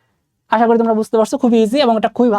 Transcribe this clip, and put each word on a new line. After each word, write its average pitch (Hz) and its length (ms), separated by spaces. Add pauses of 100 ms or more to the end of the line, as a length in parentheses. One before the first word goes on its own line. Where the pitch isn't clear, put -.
(540)
আশা 226 140
করি 233 140
তোমরা 226 180
বুঝতে 220 200
পারছো, 220 220
খুবই 233 220
ইজি 220 200
এবং 233 160
এটা 214 160
খুবই 240 220